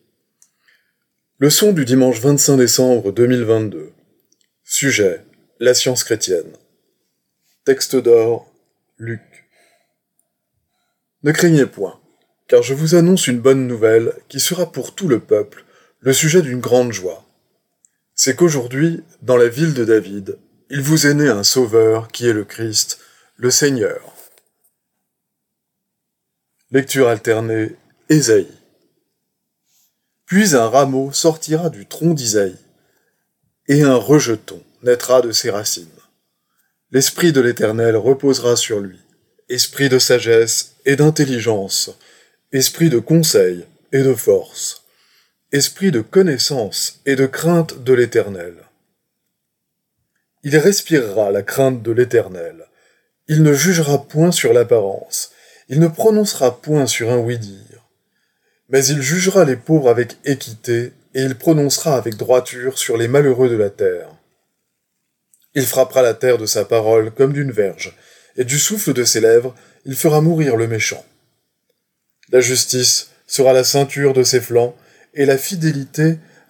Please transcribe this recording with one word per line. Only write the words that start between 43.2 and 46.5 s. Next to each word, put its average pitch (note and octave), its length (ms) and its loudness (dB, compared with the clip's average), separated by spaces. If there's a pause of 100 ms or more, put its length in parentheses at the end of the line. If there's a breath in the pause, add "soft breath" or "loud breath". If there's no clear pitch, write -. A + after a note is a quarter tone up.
et C3+ 100 2
de C3 100 2
force, - 720 -2 (720)
esprit F3 380 -2
de A#2+ 100 -2
connaissance C3+ 1040 -2